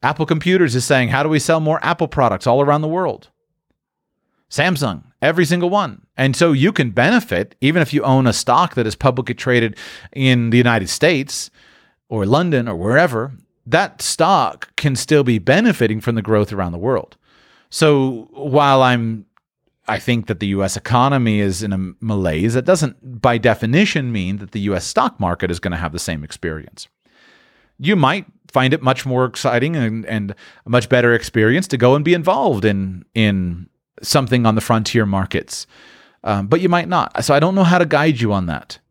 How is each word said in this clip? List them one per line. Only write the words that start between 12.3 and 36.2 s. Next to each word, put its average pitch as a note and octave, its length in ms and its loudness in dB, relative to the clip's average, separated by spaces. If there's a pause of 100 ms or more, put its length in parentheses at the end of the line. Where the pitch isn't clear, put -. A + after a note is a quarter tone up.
or G#2 80 -6
wherever, B2 560 0 (340)
that F3+ 380 -2
stock D#3+ 720 -2
can C#3 200 -2
still C#3+ 280 2
be A#2+ 160 2
benefiting B2+ 600 2
from A#2 140 -4
the A2+ 80 -2
growth G#2 320 0
around F2+ 200 -4
the E2+ 40 -10
world. G#2+ 400 -4 (540)
So C3+ 640 2
while C#3 500 2
I'm, A2+ 420 0 (600)
I G#2+ 120 -4
think A#2 280 -2
that G2 120 -6
the G#2 80 -4
U G2 160 0
S G2 140 -4
economy B2 600 0
is G2 240 -2
in G2+ 100 -4
a F#2+ 260 -6
malaise, G2 540 -2
that B2 120 -2
doesn't C3+ 560 -2
by A#2+ 160 2
definition B2 760 0
mean F#2+ 260 -4
that G2 140 -14
the G#2+ 100 -6
U G2 140 -2
S F2 100 -4
stock - 340 -2
market F2 320 -2
is E2+ 80 -6
gonna F2 180 -6
have E2 140 -6
the E2+ 80 -10
same D#2 240 -8
experience. - 640 -12 (920)
You D3+ 180 0
might D3+ 300 0 (260)
find C3 220 2
it - 80 -2
much C3 240 0
more B2+ 200 0
exciting B2+ 500 -2
and, A2+ 300 -4
and G#2 260 -6 (340)
a - 40 -18
much A#2+ 180 2
better A#2+ 260 4
experience A#2 540 2
to C3+ 100 -2
go B2 180 4
and D3 100 0
be F3 80 4
involved F3 500 0
in, F#2+ 400 -2 (100)
in F#2+ 540 0 (340)
something B2 440 0
on A2 100 4
the A2 60 0
frontier A2 440 0
markets. F#2+ 600 -4 (560)